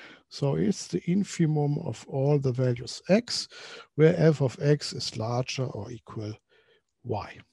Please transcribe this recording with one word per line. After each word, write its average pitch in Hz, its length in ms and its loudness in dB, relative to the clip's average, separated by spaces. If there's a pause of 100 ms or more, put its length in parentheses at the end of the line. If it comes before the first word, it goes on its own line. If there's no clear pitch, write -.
(280)
So 143 280 -2
it's 185 320 0
the 175 140 -2
infimum 156 840 0
of - 220 -8
all 143 320 2
the 135 100 0
values 123 580 -2
x, 220 380 2 (480)
where 160 240 6
f 156 220 6
of 135 200 0
x 147 320 2
is - 240 -8
larger 123 500 -4
or 113 260 -8
equal 107 400 -10 (720)
y. 107 340 -8 (140)